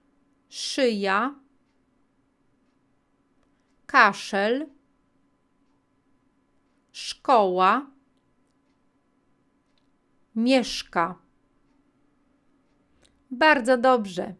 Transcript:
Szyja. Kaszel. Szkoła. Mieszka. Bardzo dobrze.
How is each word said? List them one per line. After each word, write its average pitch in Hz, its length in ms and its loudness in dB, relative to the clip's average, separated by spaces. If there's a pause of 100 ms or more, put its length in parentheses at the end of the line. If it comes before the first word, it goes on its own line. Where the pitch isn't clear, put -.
(480)
Szyja. 220 880 -4 (2500)
Kaszel. 226 840 0 (2250)
Szkoła. 208 1000 0 (2500)
Mieszka. 220 840 -2 (2000)
Bardzo 262 480 2
dobrze. 214 600 0